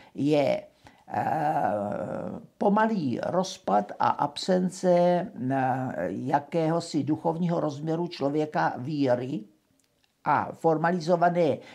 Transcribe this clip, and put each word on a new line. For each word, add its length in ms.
je, 480
eh, 640
pomalý 680
rozpad 760
a 100
absence, 800
eh, 420
jakéhosi 960
duchovního 560
rozměru 480
člověka 680
víry 680
a 260
formalizované 1080